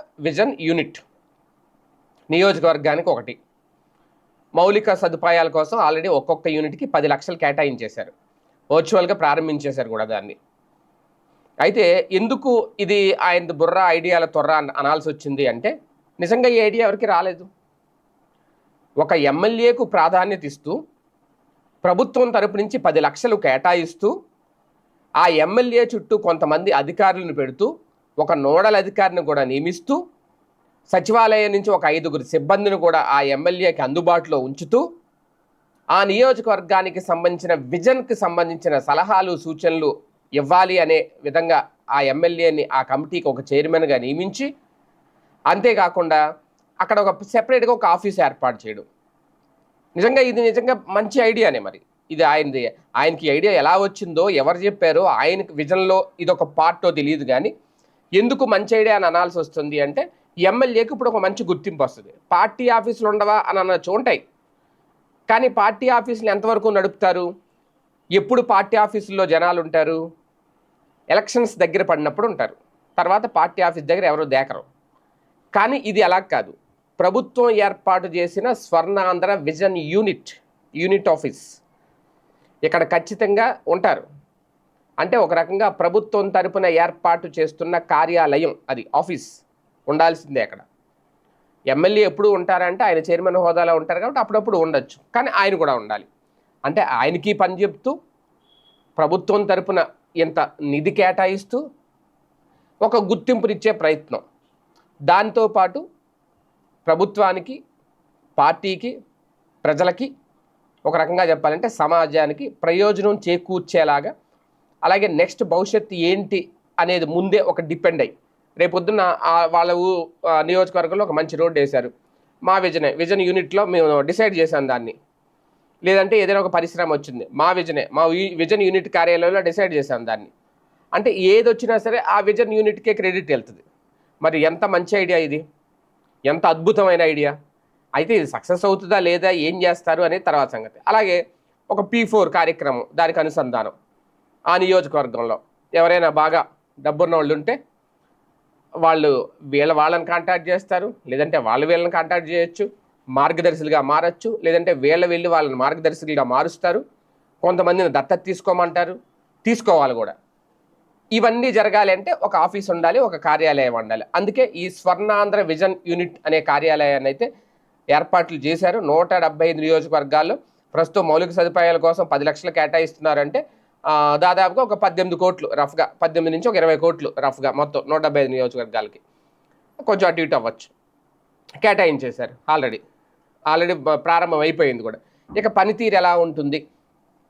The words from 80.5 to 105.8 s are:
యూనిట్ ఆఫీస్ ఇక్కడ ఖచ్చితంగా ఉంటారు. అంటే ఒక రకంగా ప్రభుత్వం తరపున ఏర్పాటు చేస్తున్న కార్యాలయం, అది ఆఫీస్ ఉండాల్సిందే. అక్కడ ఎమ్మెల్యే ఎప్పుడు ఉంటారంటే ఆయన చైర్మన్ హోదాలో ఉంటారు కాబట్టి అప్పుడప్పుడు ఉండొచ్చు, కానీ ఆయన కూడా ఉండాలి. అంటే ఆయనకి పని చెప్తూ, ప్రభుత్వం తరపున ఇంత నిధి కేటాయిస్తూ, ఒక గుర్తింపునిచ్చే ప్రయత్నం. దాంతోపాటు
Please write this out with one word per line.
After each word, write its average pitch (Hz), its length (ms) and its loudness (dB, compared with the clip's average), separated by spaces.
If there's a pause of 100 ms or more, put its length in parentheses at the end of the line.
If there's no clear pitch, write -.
యూనిట్ 185 400 0
ఆఫీస్ 151 280 -6 (1200)
ఇక్కడ 160 200 0 (120)
ఖచ్చితంగా 202 520 0 (280)
ఉంటారు. 180 300 -2 (920)
అంటే 170 260 -2
ఒక 160 160 -2
రకంగా 180 280 -2 (120)
ప్రభుత్వం 196 440 0 (120)
తరపున 185 300 0 (180)
ఏర్పాటు 170 420 -2 (100)
చేస్తున్న 160 380 -4 (180)
కార్యాలయం, 160 600 2 (180)
అది 123 120 -6 (180)
ఆఫీస్ 160 280 -8 (580)
ఉండాల్సిందే. 151 600 0
అక్కడ - 140 -20 (1080)
ఎమ్మెల్యే 180 440 2
ఎప్పుడు 202 180 2 (100)
ఉంటారంటే 180 460 -2
ఆయన 170 240 2
చైర్మన్ 175 360 0
హోదాలో 170 360 2
ఉంటారు 165 220 -4
కాబట్టి 262 200 -2
అప్పుడప్పుడు 214 420 -2
ఉండొచ్చు, 151 340 -4 (160)
కానీ 202 160 0 (100)
ఆయన 196 220 2
కూడా 143 180 2
ఉండాలి. 104 260 -8 (580)
అంటే 170 180 0 (180)
ఆయనకి 165 320 0 (100)
పని 185 200 0
చెప్తూ, 202 300 -4 (1080)
ప్రభుత్వం 185 520 0
తరపున 185 300 0 (440)
ఇంత 156 160 -2 (320)
నిధి 151 260 -2
కేటాయిస్తూ, 190 600 0 (1200)
ఒక 214 160 2 (140)
గుర్తింపునిచ్చే 220 640 0 (100)
ప్రయత్నం. 151 400 -2 (800)
దాంతోపాటు 202 800 2 (1080)